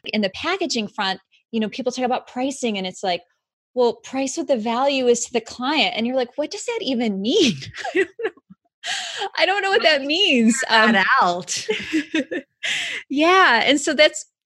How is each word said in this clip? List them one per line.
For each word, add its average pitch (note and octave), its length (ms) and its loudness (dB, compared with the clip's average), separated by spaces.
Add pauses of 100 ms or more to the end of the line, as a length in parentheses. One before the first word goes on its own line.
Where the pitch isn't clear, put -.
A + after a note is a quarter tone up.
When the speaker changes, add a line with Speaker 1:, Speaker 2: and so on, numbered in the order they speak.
Speaker 1:
in - 160 -2
the G3 80 0
packaging D4+ 580 -4
front, F#3+ 320 -4 (320)
you A3+ 80 -2
know, A3 100 -2
people B3 220 -6
talk B3+ 140 -4
about B3 220 -2
pricing B3+ 500 -4
and F#3 80 -4
it's F#3 160 -10
like, F3 220 -2 (500)
"Well, A#3+ 220 2
price C4+ 420 -6
what D#4+ 100 -6
the C#4+ 100 2
value B3 500 0
is A#3+ 180 2
to - 80 -18
the A#3 80 0
client." B3 560 -2
And A3 80 -2
you're B3+ 100 -2
like, B3 220 -4
"What D4+ 140 -4
does G#4 140 -10
that A#4 160 -4
even A#3 380 -2
mean?" B3 360 2 (200)
<laughs> F5 200 -8
I - 80 2
don't F4 60 -6 (140)
know. G4+ 80 -2 (1080)
I E4 80 4
don't G4 160 0
know G4 80 0
what G4 100 4
that D4+ 220 2
means. C#4+ 560 4 (100)
Speaker 2:
Figure A3+ 220 6
that G3 160 4 (160)
Speaker 1:
Um, F#3+ 40 4
Speaker 2:
out. F3+ 440 -4
Speaker 1:
<laughs> D#4 720 -4 (680)
Yeah. D#4 560 4
And C#4+ 140 2
so D#4+ 140 -2
that's, D4+ 320 2 (200)